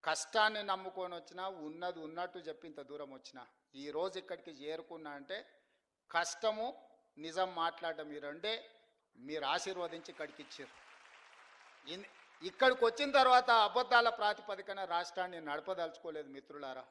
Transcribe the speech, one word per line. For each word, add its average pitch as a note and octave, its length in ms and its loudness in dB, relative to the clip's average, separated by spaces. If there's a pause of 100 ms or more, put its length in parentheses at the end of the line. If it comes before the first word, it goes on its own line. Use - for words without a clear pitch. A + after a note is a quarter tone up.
కష్టాన్ని G#3+ 600 2
నమ్ముకొని F#3 560 -4
వచ్చినా, F3+ 280 -10 (200)
ఉన్నది E3+ 320 -6
ఉన్నట్టు F3 480 -8
చెప్పి D#3+ 200 -12
ఇంత D3+ 140 -14 (100)
దూరం D3 260 -12
వచ్చినా, B2+ 260 -18 (320)
ఈరోజు D3 480 -6
ఇక్కడికి F3 280 -12
చేరుకున్నా D#3 680 -10
అంటే C#3+ 180 -10 (760)
కష్టము G#3+ 560 0 (500)
నిజం E3 380 -2
మాట్లాడడం E3 600 -2
ఈ D3 40 -8
రెండే D#3+ 340 -6 (760)
మీరు D3+ 180 -4
ఆశీర్వదించి E3+ 680 -4
ఇక్కడికి D3+ 320 -12
ఇచ్చారు. - 280 -16 (1200)
ఇన్-, G3 160 -12 (400)
ఇక్కడికి B3+ 360 6
వచ్చిన B3+ 260 2
తర్వాత B3+ 380 8 (180)
అబద్ధాల A#3 420 6
ప్రాతిపదికన G3+ 760 -2 (120)
రాష్ట్రాన్ని F3+ 460 -4
నడపదలుచుకోలేదు D#3 960 -6
మిత్రులారా. C3+ 560 -12